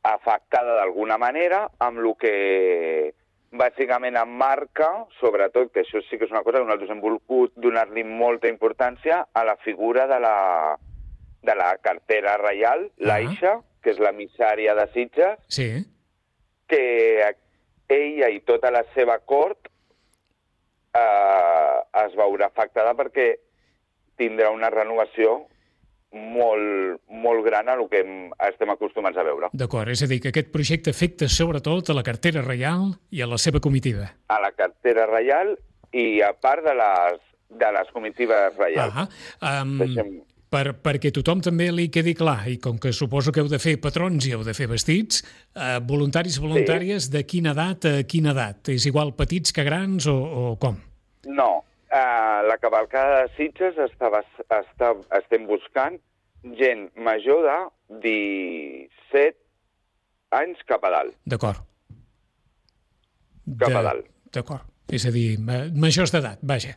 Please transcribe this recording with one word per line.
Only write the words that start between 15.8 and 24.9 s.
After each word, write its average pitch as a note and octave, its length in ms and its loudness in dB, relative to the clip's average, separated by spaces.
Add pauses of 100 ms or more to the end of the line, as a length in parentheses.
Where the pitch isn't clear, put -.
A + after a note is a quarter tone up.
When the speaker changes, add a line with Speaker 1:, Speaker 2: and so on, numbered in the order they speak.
Speaker 1:
que A2+ 680 2 (540)
ella C#3+ 400 2
i G#2 120 -4
tota A#2+ 280 2
la A#2+ 240 2
seva A#2+ 260 2
cort, D3+ 480 0 (1300)
eh, G2 1120 2
es F#2+ 100 -10
veurà G2+ 320 2
afectada A2+ 480 0
perquè B2+ 360 0 (880)
tindrà A2 320 2
una A2+ 180 0
renovació A2 760 0 (680)